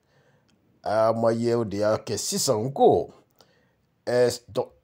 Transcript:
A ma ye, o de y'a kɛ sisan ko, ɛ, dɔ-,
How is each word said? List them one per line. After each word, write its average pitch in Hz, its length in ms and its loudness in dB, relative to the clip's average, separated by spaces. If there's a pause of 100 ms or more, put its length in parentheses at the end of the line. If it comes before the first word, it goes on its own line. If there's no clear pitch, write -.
(840)
A 110 300 2
ma 113 180 2
ye, 117 240 0
o 117 100 0
de 101 120 -8
y'a 107 200 0
kɛ 107 200 -6
sisan 131 560 -2
ko, 160 380 2 (960)
ɛ, 120 340 2 (140)
dɔ-, - 180 -4 (120)